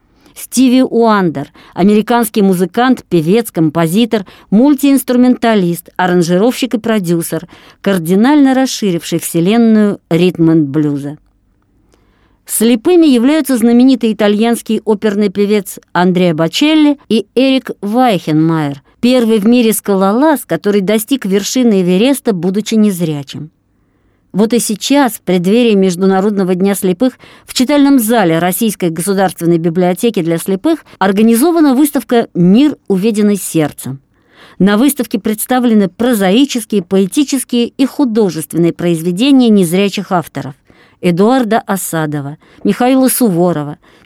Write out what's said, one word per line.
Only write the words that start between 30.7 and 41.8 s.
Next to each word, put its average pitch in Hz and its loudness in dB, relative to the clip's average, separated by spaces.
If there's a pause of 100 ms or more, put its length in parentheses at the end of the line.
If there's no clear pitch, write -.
организована 233 2
выставка 254 0
"Мир, 208 2 (100)
увиденный 208 0
сердцем". 143 -6 (560)
На 202 2
выставке 247 -2
представлены 214 0
прозаические, 226 -2
поэтические 233 -2
и - -2
художественные 175 -2
произведения 180 0
незрячих 196 0
авторов: 143 -6 (440)
Эдуарда 214 0
Асадова, 151 -6 (260)